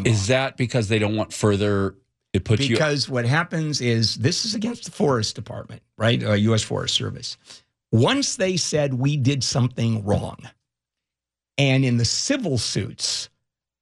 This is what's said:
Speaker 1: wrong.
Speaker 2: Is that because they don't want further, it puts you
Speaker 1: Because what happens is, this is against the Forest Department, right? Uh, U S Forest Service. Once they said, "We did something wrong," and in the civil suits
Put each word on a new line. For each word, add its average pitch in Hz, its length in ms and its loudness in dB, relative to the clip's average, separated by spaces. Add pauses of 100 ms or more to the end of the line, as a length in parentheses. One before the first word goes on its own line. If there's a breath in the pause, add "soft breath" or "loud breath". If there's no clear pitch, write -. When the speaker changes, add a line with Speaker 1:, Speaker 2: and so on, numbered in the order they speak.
Speaker 1:
wrong. - 20 2
Speaker 2:
Is 101 220 2
that 131 280 0
because 120 300 -2
they 110 140 0
don't 107 160 0
want 107 160 -4
further, 101 640 2 (360)
it 98 120 0
puts 113 240 2
you 113 80 2
Speaker 1:
Because 147 320 0
what 123 160 -2
happens 151 560 -2
is, 117 340 2
this 139 300 -2
is 233 100 -4
against 226 300 -6
the - 80 -12
Forest 131 420 0
Department, - 480 -14 (160)
right? 117 240 2
Uh, 107 120 2
U 107 200 4
S 107 80 2
Forest - 320 -2
Service. - 420 -6 (540 loud breath)
Once 208 460 2
they 190 200 0
said, 147 380 -2
"We 139 220 0
did 135 260 2
something 117 640 0
wrong," 92 340 -2 (1200)
and 135 260 4
in 120 120 2
the 117 80 2
civil 190 540 -2
suits - 720 -6 (540)